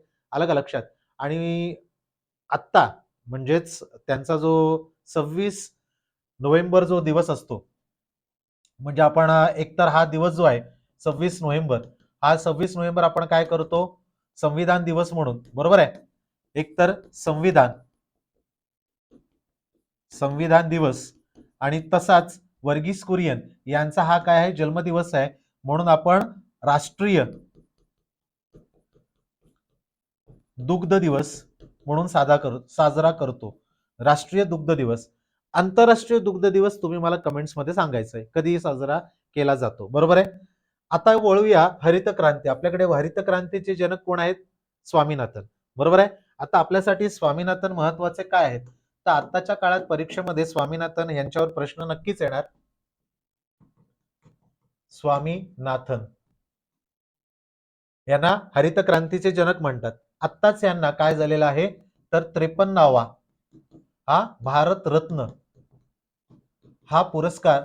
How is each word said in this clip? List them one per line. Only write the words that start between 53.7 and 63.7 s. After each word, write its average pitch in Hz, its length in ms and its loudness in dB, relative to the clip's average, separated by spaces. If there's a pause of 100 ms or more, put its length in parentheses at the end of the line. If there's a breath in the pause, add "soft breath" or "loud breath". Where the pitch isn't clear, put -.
स्वामीनाथन 143 1120 -6 (2000)
यांना 156 300 2 (180)
हरित 160 220 2
क्रांतीचे 185 540 0
जनक 175 300 0
म्हणतात. 123 300 -4 (300)
आत्ताच 208 420 0
यांना 170 280 0
काय 156 240 0
झालेलं 151 300 0
आहे, 151 220 0 (460)
तर 165 100 2 (120)
त्रेपन्नावा 160 720 2 (1000)